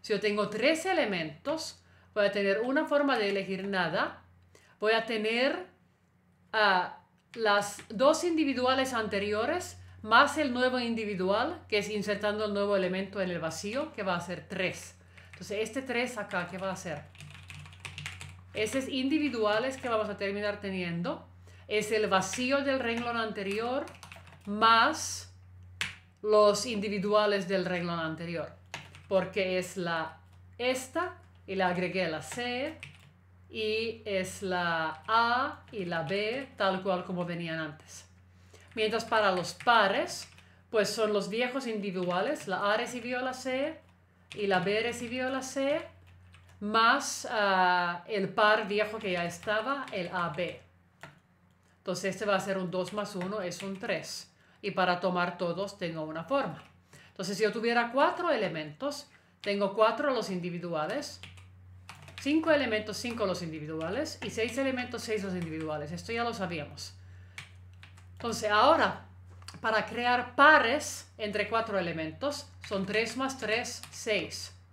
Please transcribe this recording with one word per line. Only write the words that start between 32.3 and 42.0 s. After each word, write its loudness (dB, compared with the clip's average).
y -4
es -4
la -2
A 2
y -6
la -2
B, -2
tal 2
cual 0
como -4
venían -4
antes. -12
Mientras 0
para 4
los -2
pares, 4
pues 4
son 2
los 0
viejos -2
individuales, -2